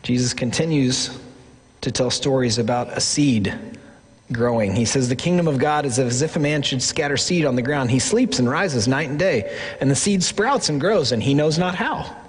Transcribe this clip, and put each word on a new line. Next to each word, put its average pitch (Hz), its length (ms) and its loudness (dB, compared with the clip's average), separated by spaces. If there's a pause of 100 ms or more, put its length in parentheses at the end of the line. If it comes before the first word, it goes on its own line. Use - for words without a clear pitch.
(100)
Jesus 123 240 0
continues 135 800 0 (640)
to 120 100 -4
tell 127 180 0
stories 127 480 0
about 120 300 0
a - 120 -6
seed 113 540 2 (760)
growing. 113 420 0
He 117 100 2
says, 127 240 0
"The 127 60 0
kingdom 175 320 0
of 139 120 0
God 147 280 0
is 123 140 0
as 120 200 0
if 156 140 -2
a 170 60 0
man 147 220 0
should 127 200 -2
scatter 143 340 -2
seed 170 280 0
on 131 100 2
the 123 80 0
ground. 131 300 0
He 131 80 4
sleeps 226 400 2
and 123 100 2
rises 139 380 0
night 139 200 0
and 147 120 -4
day, 175 360 0 (240)
and 135 80 2
the 139 60 4
seed 190 300 2
sprouts 240 440 0
and 147 120 -2
grows, 165 320 2
and 110 100 0
he 139 100 2
knows 151 280 2
not 180 160 -2
how. 254 360 -4 (160)